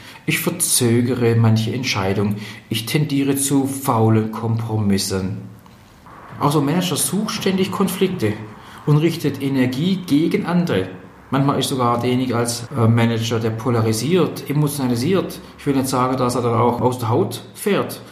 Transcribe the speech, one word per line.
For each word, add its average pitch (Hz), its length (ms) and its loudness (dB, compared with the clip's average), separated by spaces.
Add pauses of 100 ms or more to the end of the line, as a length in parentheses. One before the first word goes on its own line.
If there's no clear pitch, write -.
(260)
Ich 156 140 0
verzögere 120 960 2
manche 110 360 4
Entscheidung. 101 640 -2 (320)
Ich - 180 -6
tendiere 139 500 0
zu 139 300 0
faulen 110 640 2
Kompromissen. 104 1080 -2 (1000)
Auch 143 120 2
so 151 80 2
ein 135 60 2
Manager - 300 0
sucht 202 380 -2
ständig 190 380 0
Konflikte 180 640 0 (520)
und 147 100 6
richtet 151 460 0
Energie 135 640 0
gegen 160 400 2
andere. 139 420 0 (420)
Manchmal 139 280 2
ist 131 100 0
sogar 120 320 0
derjenige 123 360 0
als, 120 380 -2
äh, 113 140 4
Manager, 117 500 2
der 113 120 -2
polarisiert, 120 1000 0
emotionalisiert. 143 880 0 (200)
Ich - 80 -14
will 139 100 2
nicht 131 120 0
sagen, 127 280 0
dass 123 200 0
er 123 60 0
dann 117 120 2
auch 117 260 2
aus 120 180 0
der 110 120 -2
Haut 160 340 0 (100)
fährt. 170 460 -2 (120)